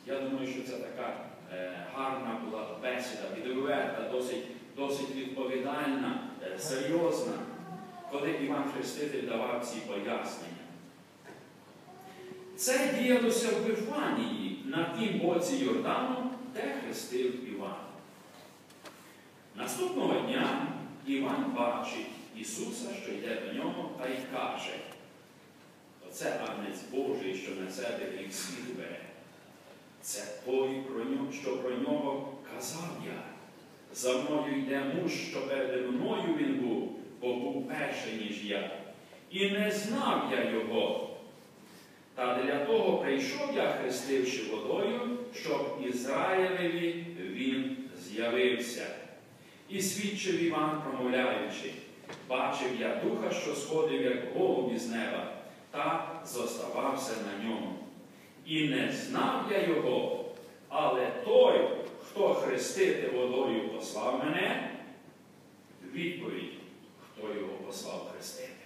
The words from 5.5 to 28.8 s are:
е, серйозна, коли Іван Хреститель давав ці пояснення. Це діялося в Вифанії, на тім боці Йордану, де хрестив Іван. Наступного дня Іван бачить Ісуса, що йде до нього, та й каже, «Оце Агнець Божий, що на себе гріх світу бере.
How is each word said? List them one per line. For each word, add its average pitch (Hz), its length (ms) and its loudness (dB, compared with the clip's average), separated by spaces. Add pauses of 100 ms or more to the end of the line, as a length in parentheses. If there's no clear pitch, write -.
е, - 160 -6
серйозна, 151 720 2 (800)
коли 143 180 0
Іван 139 420 0
Хреститель 127 560 -2
давав 120 380 0
ці 117 140 -6
пояснення. 101 840 -4 (1900)
Це 254 420 4
діялося 233 500 6
в 208 140 2
Вифанії, - 1000 0
на 151 200 0 (140)
тім 202 200 2
боці 170 380 4
Йордану, - 760 2 (240)
де 226 260 -2
хрестив 123 720 -2
Іван. 98 220 -4 (1800)
Наступного - 640 2
дня - 460 2 (400)
Іван 135 500 2
бачить 120 500 0 (300)
Ісуса, - 520 -6 (140)
що - 100 -6
йде - 340 -4
до - 60 -6
нього, - 460 -4
та 127 100 -4
й 131 80 -2 (160)
каже, - 420 -2 (1300)
«Оце - 340 -4
Агнець - 400 -6 (100)
Божий, 95 420 0
що 95 160 -6 (140)
на 95 60 -6
себе 98 280 -4 (180)
гріх 98 180 -8
світу - 420 -6
бере. - 240 -8 (1000)